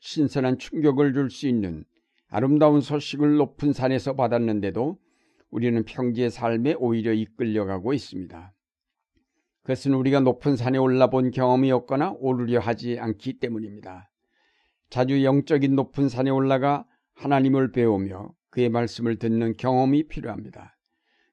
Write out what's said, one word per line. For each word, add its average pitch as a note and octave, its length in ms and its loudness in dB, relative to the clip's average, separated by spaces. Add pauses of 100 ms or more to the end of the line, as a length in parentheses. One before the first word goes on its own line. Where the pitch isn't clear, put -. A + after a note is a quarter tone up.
신선한 B2+ 580 -2
충격을 C#3+ 540 2
줄 C3+ 160 -2
수 - 180 -8
있는 F#2 380 -2 (420)
아름다운 D3 540 4
소식을 D3 560 0
높은 C#3+ 360 0
산에서 C3 420 -2
받았는데도 A#2 840 -2 (500)
우리는 A#2 340 0
평지의 B2 460 -2
삶에 A#2 480 -2
오히려 A2+ 360 0
이끌려가고 G#2+ 800 -4
있습니다. F#2 600 -10 (1080)
그것은 C3+ 300 -2
우리가 C3+ 260 2
높은 C3 360 2
산에 B2+ 220 0
올라본 B2+ 540 2
경험이 C3 400 2
없거나 C3+ 480 -2
오르려 B2 400 0
하지 A#2 400 -4
않기 A2+ 400 -6
때문입니다. G#2 720 -10 (800)
자주 C3+ 340 0
영적인 C#3 520 2
높은 C3+ 340 0
산에 C3 200 0
올라가 C3+ 560 0 (280)
하나님을 C3+ 580 2
배우며 G2 640 0 (160)
그의 B2 200 0
말씀을 A#2 480 -2
듣는 A2+ 380 0
경험이 C3 520 2
필요합니다. G#2+ 720 -12 (560)